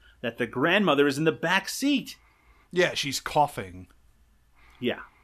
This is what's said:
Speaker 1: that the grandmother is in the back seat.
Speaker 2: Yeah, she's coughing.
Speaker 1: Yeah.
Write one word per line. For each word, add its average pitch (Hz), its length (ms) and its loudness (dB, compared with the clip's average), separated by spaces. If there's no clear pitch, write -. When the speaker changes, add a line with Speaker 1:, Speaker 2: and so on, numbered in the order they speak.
Speaker 1:
that 117 160 -6
the 120 100 -2
grandmother 151 580 4
is 139 120 0
in 156 80 0
the 160 80 2
back 185 340 0
seat. - 480 -2
Speaker 2:
Yeah, 175 220 2
she's 139 260 -4
coughing. 95 680 -2
Speaker 1:
Yeah. 120 200 -2